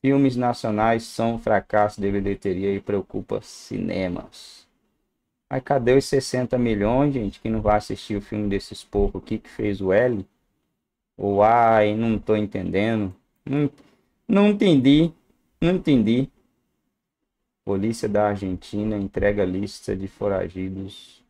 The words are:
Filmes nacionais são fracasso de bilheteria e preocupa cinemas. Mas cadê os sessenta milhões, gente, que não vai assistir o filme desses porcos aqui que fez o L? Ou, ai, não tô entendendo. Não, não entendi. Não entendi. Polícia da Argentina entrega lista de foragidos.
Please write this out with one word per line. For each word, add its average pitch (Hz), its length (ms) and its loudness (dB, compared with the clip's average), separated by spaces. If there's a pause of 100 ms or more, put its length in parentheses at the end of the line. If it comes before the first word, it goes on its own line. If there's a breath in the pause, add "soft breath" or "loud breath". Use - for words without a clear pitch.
Filmes 135 340 2
nacionais 113 680 0
são 117 340 -4
fracasso 104 600 0
de 98 100 0
bilheteria 98 640 -2
e 98 60 -4
preocupa 101 640 -6
cinemas. - 1300 -8 (800)
Mas 131 140 -6
cadê 127 320 2
os 135 100 4
sessenta 127 520 -2
milhões, 120 560 2
gente, 107 260 -4
que 113 100 -8
não 110 120 -2
vai 104 160 2
assistir 104 380 -6
o 101 60 -4
filme 107 260 -6
desses 98 360 -6
porcos 98 380 -2
aqui 110 160 -6
que - 120 -14
fez 101 320 -4
o 95 100 0
L? 110 340 2 (920)
Ou, 101 240 0
ai, 110 540 4
não 110 240 0
tô 107 160 0
entendendo. 101 800 -2 (320)
Não, 143 240 -2 (580 soft breath)
não 208 200 4
entendi. 165 640 4 (480)
Não 175 160 2
entendi. 127 540 2 (1400)
Polícia 104 420 -2
da 104 220 2
Argentina 101 680 -4
entrega 101 460 0
lista 98 520 -4
de 95 120 -8
foragidos. 95 1200 -6